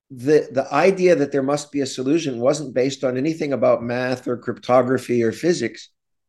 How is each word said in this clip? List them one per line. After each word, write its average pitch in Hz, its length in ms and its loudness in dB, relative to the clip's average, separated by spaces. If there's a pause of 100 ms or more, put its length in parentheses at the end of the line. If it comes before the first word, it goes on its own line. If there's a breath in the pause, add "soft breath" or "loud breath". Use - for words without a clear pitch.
(120)
the, 135 400 2
the 135 220 -2
idea 180 420 4
that 143 160 0
there 139 100 0
must 143 300 -4
be 143 80 -4
a 139 60 -2
solution 135 540 -2
wasn't 139 340 0
based 131 300 -2
on 127 140 -2
anything 156 360 -2
about 120 280 2
math 123 460 -4
or 123 100 -4
cryptography 123 840 0
or 113 80 2
physics. 139 580 -4 (400)